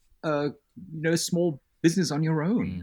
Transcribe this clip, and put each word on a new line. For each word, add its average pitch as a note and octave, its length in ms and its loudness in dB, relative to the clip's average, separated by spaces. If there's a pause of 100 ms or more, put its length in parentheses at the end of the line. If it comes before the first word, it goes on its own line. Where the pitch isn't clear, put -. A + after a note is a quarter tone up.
(240)
a, D3 280 0 (420)
you D#3+ 80 -10
know, E3 140 2
small E3+ 460 0 (200)
business E3 280 4
on D3 140 0
your D#3 180 2
own. F3+ 240 0 (180)